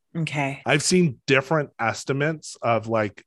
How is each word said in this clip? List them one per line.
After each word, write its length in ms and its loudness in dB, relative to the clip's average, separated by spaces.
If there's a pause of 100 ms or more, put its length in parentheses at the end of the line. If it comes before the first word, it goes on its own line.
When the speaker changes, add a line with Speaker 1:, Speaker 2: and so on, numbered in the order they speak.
(160)
Speaker 1:
Okay. 500 -4
Speaker 2:
I've 160 2
seen 440 2
different 440 2 (100)
estimates 840 -4
of, 260 0
like, 380 -2